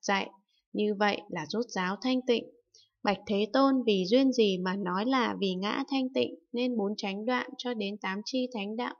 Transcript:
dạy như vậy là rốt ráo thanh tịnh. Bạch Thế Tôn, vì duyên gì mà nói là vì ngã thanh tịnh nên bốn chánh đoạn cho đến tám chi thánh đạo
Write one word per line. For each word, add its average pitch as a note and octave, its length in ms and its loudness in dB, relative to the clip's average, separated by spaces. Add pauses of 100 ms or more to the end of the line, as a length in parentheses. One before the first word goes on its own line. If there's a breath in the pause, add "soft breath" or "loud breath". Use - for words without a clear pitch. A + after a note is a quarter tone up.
dạy G3 280 0 (440)
như G#3 260 0
vậy G#3 300 2
là D#3+ 200 -6
rốt A#3 200 -2
ráo F#3 320 -2
thanh B3+ 200 0
tịnh. B3+ 280 0 (540 soft breath)
Bạch G3 140 2 (100)
Thế G#3 260 0
Tôn, C4+ 320 4
vì G3+ 220 2
duyên C4 240 6
gì G#3 260 4
mà F#3 180 -2
nói F#3+ 300 -2
là A#3+ 340 2
vì F#3 160 0
ngã G#3 340 -2
thanh C4 240 -2
tịnh B3 220 0 (180)
nên B3 240 -2
bốn G3+ 180 -2
chánh G3+ 300 -6
đoạn B3 320 -2
cho B3 160 -4
đến G#3 240 -4
tám G#3 280 -6
chi B3+ 280 -2
thánh G#3 220 -6
đạo A#3+ 240 -4